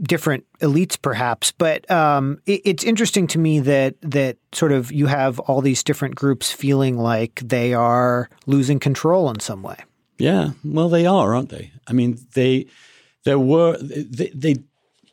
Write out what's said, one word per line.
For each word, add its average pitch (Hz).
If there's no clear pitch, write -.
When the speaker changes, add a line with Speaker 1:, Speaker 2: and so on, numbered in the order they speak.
Speaker 1:
different 160
elites, 165
perhaps. 123
But, -
um, 147
it, 202
it's 185
interesting 214
to -
me 156
that, 135
that 139
sort 151
of 131
you 143
have 135
all 135
these 131
different 135
groups 135
feeling 135
like 117
they 123
are 123
losing 139
control 156
in 110
some 98
way. 95
Speaker 2:
Yeah, 151
well, 151
they 170
are, 170
aren't 127
they? -
I -
mean, 120
they, 131
there 139
were, 160
they, 131
they, 139